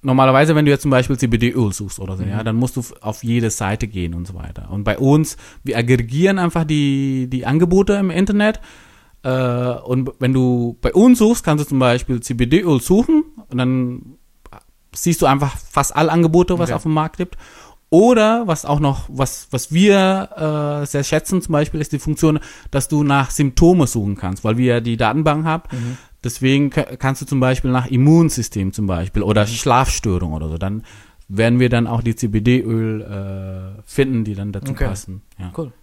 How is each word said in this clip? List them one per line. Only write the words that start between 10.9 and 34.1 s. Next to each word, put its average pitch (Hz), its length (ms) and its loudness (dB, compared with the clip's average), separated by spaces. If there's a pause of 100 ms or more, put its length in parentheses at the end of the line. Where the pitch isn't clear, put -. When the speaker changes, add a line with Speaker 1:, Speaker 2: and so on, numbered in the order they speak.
Speaker 1:
uns 247 280 8
suchst, 220 240 2
kannst 151 200 0
du - 40 -12
zum 135 100 0
Beispiel 123 420 2
C-B-D-Öl 135 600 2
suchen 277 420 4 (280)
und 123 80 -6
dann 127 580 -2 (760)
siehst 170 300 0
du 160 40 4
einfach 139 300 0
fast - 380 -4
alle 156 160 2
Angebote, 170 480 2
was 170 120 -2
Speaker 2:
Okay. - 40 -2
Speaker 1:
auf 156 80 -6
dem 156 120 -2
Markt 156 240 -2
gibt. 180 180 -8 (520)
Oder 220 600 4
was 160 160 -2
auch 147 160 0
noch, 139 280 0
was, - 440 -6
was - 180 -6
wir, 185 1120 0
äh, 143 40 -6
sehr 143 180 -4
schätzen 180 360 -2
zum - 120 -6
Beispiel, 151 280 -2
ist 147 120 -6
die 143 80 -4
Funktion, 151 400 0 (320)
dass 135 160 -2
du 147 160 0
nach 139 260 0
Symptome 160 560 4
suchen 101 300 -4
kannst, 92 260 -8
weil 110 140 0
wir 123 180 2
ja 120 60 0
die 117 160 -4
Datenbank 147 480 0
haben. 165 260 -2
Speaker 2:
Mhm. 123 280 -8 (260)
Speaker 1:
Deswegen 135 460 0
ka-, - 260 -4
kannst 135 260 -4
du 135 40 -12
zum 139 120 -2
Beispiel 127 320 0
nach 123 160 0
Immunsystem 131 840 2
zum 104 160 -4
Beispiel 92 340 -2
oder 104 200 2
Speaker 2:
Mhm. 104 60 0
Speaker 1:
Schlafstörung 113 840 0
oder 78 160 -6
so, 80 100 -6
dann 98 260 -6 (440)
werden 113 320 2
wir 127 80 4
dann 117 180 0
auch 117 160 -2
die 113 140 -2
C-B-D-Öl, 104 1600 -4
äh, 104 60 -20
finden, 131 400 -2